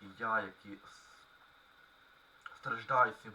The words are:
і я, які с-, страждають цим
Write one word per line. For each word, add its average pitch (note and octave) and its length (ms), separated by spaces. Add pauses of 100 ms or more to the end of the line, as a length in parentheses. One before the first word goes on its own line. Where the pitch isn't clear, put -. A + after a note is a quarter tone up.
і G2+ 40 (140)
я, A2 220
які G2+ 320
с-, - 1800
страждають A#2 680
цим A2 120